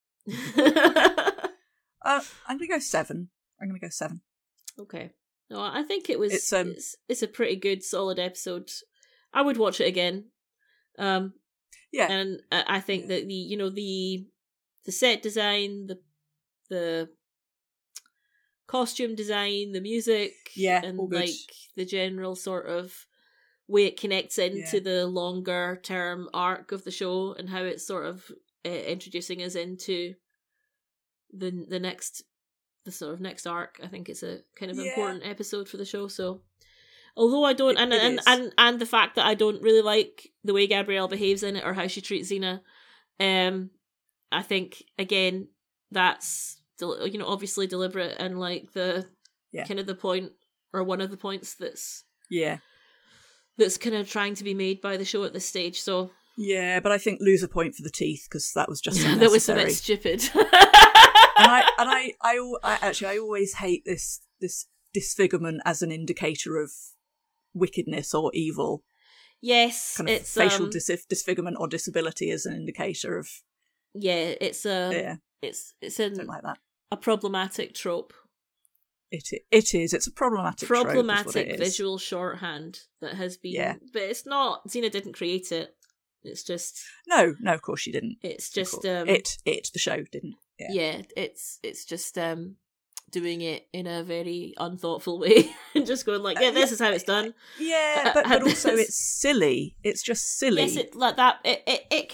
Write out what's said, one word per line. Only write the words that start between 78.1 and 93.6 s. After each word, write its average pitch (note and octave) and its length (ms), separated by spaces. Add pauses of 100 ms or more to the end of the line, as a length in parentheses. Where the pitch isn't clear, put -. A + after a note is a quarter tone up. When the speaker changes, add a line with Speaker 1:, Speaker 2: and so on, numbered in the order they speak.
Speaker 2:
It D#3+ 220
i-, - 240
it A3 180
is. E3+ 180
It's - 140
a - 60
problematic G#3+ 560
trope, A#3+ 140
is - 40
what - 80
Speaker 1:
Problematic G#3+ 540
Speaker 2:
it - 120
is. F3 80
Speaker 1:
visual F#3+ 300
shorthand F3 800 (220)
that - 140
has F3+ 220
been, F3+ 180
Speaker 2:
Yeah. C#3 200 (180)
Speaker 1:
but G#3+ 100
it's G3+ 220
not. C4+ 440
Xena A#3 220
didn't G3 240
create F3+ 380
it. E3 220 (480)
It's - 220
just - 360 (260)
Speaker 2:
No, A3 340
no, G3 140
of D#3+ 80
course - 180
she - 120
didn't. A3+ 300
Speaker 1:
It's - 260
Speaker 2:
Of - 60
Speaker 1:
just, F#3 200
Speaker 2:
course. - 120
Speaker 1:
um, F3+ 220
Speaker 2:
It, - 360
it, - 280
the E3+ 80
show - 300
didn't. - 260 (220)
Yeah. - 120
Speaker 1:
yeah, E3+ 320 (140)
it's, - 480
it's - 200
just, - 320
um, E3 400 (540)
doing E3+ 300
it D#3+ 320